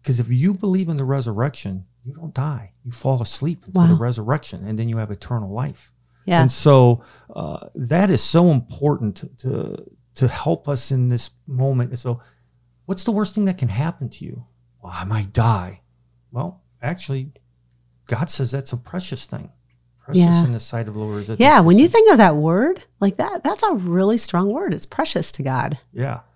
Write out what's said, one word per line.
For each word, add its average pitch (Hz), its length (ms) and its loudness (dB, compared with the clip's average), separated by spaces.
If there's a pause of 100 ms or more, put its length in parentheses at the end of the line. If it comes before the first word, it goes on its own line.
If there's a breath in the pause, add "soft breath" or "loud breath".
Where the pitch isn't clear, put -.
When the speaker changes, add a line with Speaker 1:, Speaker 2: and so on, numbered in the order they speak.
Speaker 1:
'Cause 123 180 0
if 117 120 -2
you 165 220 2
believe 185 340 0
in 160 80 -4
the 135 80 -2
resurrection, 117 800 -4 (200)
you 139 100 -14
don't 165 200 -14
die. 127 380 -6 (120)
You 123 80 -12
fall 135 280 -2
asleep - 460 -6
until 185 220 4
the 170 60 6
Speaker 2:
Wow. 160 60 2
Speaker 1:
resurrection, 117 640 -4
and 110 120 -6
then 117 100 -2
you 113 100 -4
have 107 120 -6
eternal 104 420 -8
life. 135 400 -10 (340)
Speaker 2:
Yeah. 170 140 4
Speaker 1:
And 127 100 4
so, 127 520 6 (340 soft breath)
uh, - 380 -12
that 165 360 0
is 147 120 2
so 170 280 4
important 131 920 -2
to, - 440 -6 (300)
to 131 140 2
help - 400 -4
us 139 220 -4
in 127 180 2
this 120 220 -2 (160)
moment. 127 520 -2
So 120 220 -6 (680 soft breath)
what's 190 180 -6
the 233 80 0
worst 202 220 -2
thing 214 100 0
that 185 140 -2
can 123 100 -2
happen 131 400 -4
to - 160 -16
you? - 200 -14 (380)
"Well, 87 120 -18
I 87 100 -10
might 101 300 -4
die." 92 480 0 (500)
Well, 147 300 -8 (200)
actually, 139 500 -6 (720)
God 120 240 -4
says 127 200 -4
that's 139 220 -8
a 120 60 -6
precious - 480 -10
thing. - 240 -12 (480)
Precious 180 240 0
Speaker 2:
Yeah. 170 220 4
Speaker 1:
in 123 80 0
the 117 80 -4
sight 113 280 -8
of 104 60 -12
the 107 60 -8
Lord 104 220 -6
is 101 60 -10
the 113 100 -6
Speaker 2:
Yeah, 269 140 6
Speaker 1:
death 240 80 8
of 160 60 6
Speaker 2:
when 185 120 8
you 285 60 8
Speaker 1:
his - 80 2
Speaker 2:
think 453 200 8
of 254 60 6
that 170 180 6
word, 185 460 0 (180)
like 196 160 0
that, - 260 -6
that's - 200 -2
a 415 120 2
really 190 440 2
strong 196 340 0
word. 294 220 -4
It's - 100 -8
precious - 480 -4
to 143 100 -8
God. 131 360 -2 (160)
Speaker 1:
Yeah. 120 260 -6 (160)